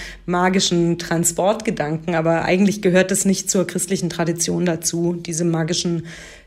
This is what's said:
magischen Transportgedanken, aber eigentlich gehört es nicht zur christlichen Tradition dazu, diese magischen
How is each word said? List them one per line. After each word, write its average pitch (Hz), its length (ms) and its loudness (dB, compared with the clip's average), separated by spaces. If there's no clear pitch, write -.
magischen 180 720 2
Transportgedanken, 170 1160 0
aber 165 320 2
eigentlich 190 340 4
gehört 185 320 4
es 196 140 0
nicht 190 240 0
zur 180 160 0
christlichen 185 420 -2
Tradition 170 560 -2
dazu, 170 480 0
diese 170 320 -4
magischen 165 600 -2